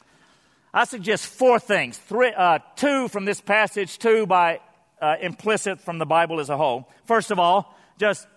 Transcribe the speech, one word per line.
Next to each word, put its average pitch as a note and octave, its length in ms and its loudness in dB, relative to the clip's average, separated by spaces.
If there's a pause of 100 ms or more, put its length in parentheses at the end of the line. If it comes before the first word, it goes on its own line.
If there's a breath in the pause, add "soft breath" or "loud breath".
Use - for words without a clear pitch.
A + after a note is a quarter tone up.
(720 soft breath)
I G#3 120 0
suggest G#3 420 -4
four B3+ 320 2
things. D#3+ 400 -4
Three, A#3 380 -2
uh, F3 240 2 (160)
two C4+ 320 0
from G3 180 -8
this G3+ 160 -4
passage, G3+ 560 -2
two A3 300 2
by, F3 320 2 (420)
uh, D#3 200 2
implicit F#3+ 600 -4
from E3+ 160 -10
the D#3+ 80 -4
Bible D#3+ 340 2
as C#3+ 120 -6
a C#3 60 -2
whole. C3 300 -2 (180 soft breath)
First A3+ 260 0
of F#3+ 80 0
all, F3+ 360 2 (220 soft breath)
just, G3+ 400 -2